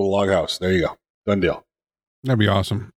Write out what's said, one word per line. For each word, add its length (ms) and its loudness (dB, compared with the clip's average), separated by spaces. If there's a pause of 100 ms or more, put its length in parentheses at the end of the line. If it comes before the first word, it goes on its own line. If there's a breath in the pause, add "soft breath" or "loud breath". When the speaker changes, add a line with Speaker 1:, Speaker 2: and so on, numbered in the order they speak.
Speaker 1:
a 20 0
log 220 0
house. 280 0
There 140 -2
you 140 2
go. 120 -6 (280)
Done 160 0
deal. 240 -2 (580)
Speaker 2:
That'd 160 0
be 80 4
awesome. 520 -2